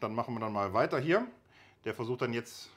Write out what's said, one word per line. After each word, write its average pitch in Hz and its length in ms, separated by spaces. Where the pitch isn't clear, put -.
Dann 110 140
machen 117 200
wir 110 60
dann 110 120
mal 98 220
weiter 139 260
hier. 180 260
Der 110 100
versucht 123 280
dann 120 100
jetzt, - 440